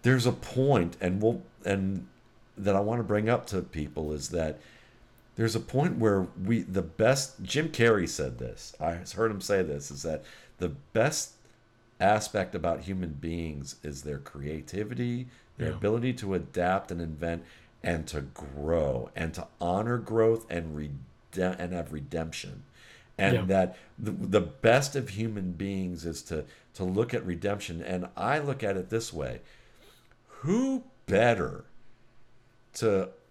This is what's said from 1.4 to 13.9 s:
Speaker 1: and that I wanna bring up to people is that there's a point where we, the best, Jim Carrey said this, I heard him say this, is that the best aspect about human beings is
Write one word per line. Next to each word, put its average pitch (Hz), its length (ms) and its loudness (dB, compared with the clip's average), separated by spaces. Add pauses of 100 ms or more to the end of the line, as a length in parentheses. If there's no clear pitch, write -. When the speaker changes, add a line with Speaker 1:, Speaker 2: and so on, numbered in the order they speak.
Speaker 1:
and 98 420 0 (500)
that 98 180 2
I 98 60 6
wanna 113 220 0
bring 104 260 2
up 120 180 2
to 95 140 -2
people 76 520 -4
is 71 160 -6
that 80 300 -2 (760)
there's 113 200 0
a 113 40 2
point 147 380 0
where 101 300 4 (160)
we, 110 200 2
the 95 180 0
best, 110 600 2
Jim 147 260 0
Carrey 113 400 6
said 64 300 -4
this, - 400 -10
I 82 160 -2 (200)
heard 110 160 2
him 101 100 -4
say 98 220 2
this, 71 280 -4
is 69 120 -12
that 80 200 -4 (340)
the 90 120 -2
best - 640 0 (640)
aspect 101 560 2
about 85 260 0
human 90 300 -4
beings 76 720 -6
is 71 200 -8